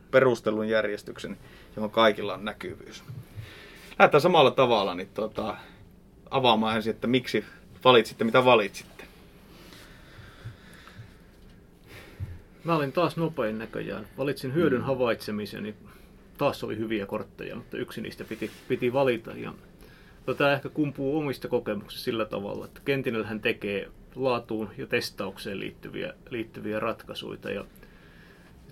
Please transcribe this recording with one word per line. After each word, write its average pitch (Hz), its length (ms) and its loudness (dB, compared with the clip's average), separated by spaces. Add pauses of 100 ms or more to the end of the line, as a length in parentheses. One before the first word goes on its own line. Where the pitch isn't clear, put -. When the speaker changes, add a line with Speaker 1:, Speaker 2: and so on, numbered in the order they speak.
(100)
Speaker 1:
perustellun 117 580 4
järjestyksen, 107 680 -2 (400)
johon 107 140 -4
kaikilla 104 440 4
on 92 100 -10
näkyvyys. - 600 -12 (960)
Lähdetään 156 220 6
samalla 156 300 6
tavalla 110 440 2
niin, 92 200 -8
tota, 107 420 -6 (760)
avaamaan 113 460 4
ensin, 110 140 0
että - 160 -6
miksi 123 380 2 (400)
valitsitte, 120 400 8
mitä 120 200 6
valitsitte. 113 600 2 (3500)
Speaker 2:
Mä 165 120 2
olin 139 160 0
taas 165 240 2
nopein 135 420 -2
näköjään. 107 480 -8 (120)
Valitsin 135 360 -4
hyödyn 147 260 4
Speaker 3:
Mm. 110 40 -4
Speaker 2:
havaitsemisen, 107 800 -2
niin 104 120 -8 (640)
taas 135 260 0
oli 113 140 -6
hyviä 110 280 -2
kortteja, 104 500 -8
mutta - 200 -12
yksi 117 240 -8
niistä 101 240 -10
piti, 107 260 -8 (180)
piti 123 240 0
valita. 131 440 2
Ja, 113 160 -10 (760)
tota, 143 260 2
ehkä 139 160 -2
kumpuu 143 500 -2
omista 143 300 -4
kokemuksista 117 560 -4
sillä 117 200 -2
tavalla, 101 400 -6
että - 200 -18
Kentinellähän 113 560 -2
tekee 104 480 -2 (260)
laatuun 117 640 -2
ja 131 80 -10
testaukseen 101 760 -6
liittyviä, 104 540 -10 (160)
liittyviä 107 500 -6
ratkaisuita. 107 680 -8
Ja - 140 -6 (1080)